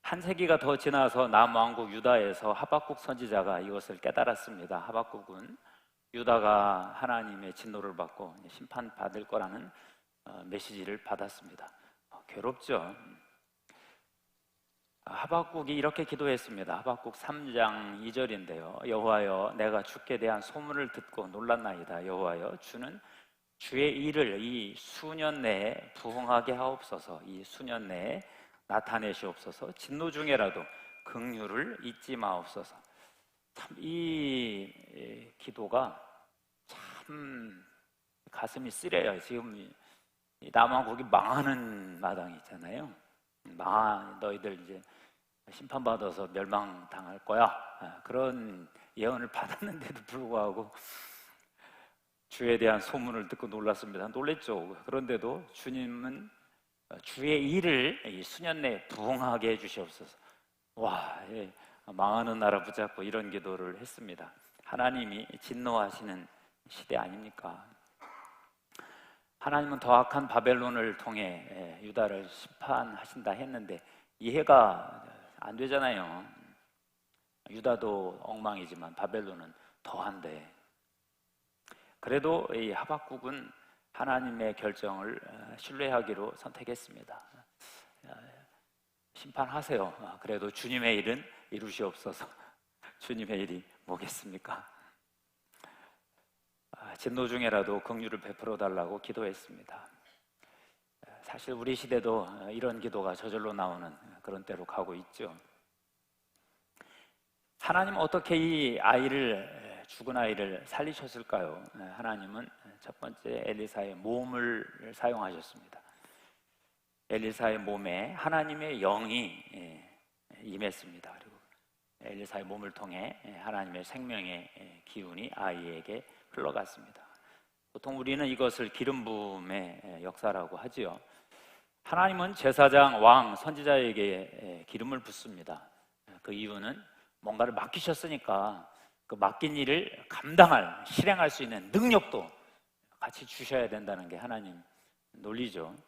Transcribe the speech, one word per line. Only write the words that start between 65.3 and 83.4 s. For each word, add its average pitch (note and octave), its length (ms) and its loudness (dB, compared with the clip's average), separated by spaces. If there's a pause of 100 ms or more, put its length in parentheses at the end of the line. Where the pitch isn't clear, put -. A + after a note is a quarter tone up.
진노하시는 G#2+ 840 0 (420)
시대 - 280 -4
아닙니까? F#2 640 -6 (1800)
하나님은 C#3+ 400 0
더 B2 140 8
악한 B2+ 360 8
바벨론을 A#2 680 4
통해, F#2+ 540 -6
예, F2+ 320 -12
유다를 G2+ 460 -2
심판하신다 A#2 1040 -6
했는데 A2 500 -8 (380)
이해가 A#2 840 8 (360)
안 A2 160 -10
되잖아요. B2 680 0 (1200)
유다도 G#2+ 720 0
엉망이지만 F2+ 720 -8
바벨론은 F#2+ 580 -6 (300)
더한데. E2 640 -8 (1500)
그래도 C#3+ 540 2
이 A2+ 180 -2
하박국은 C3 800 -6 (420)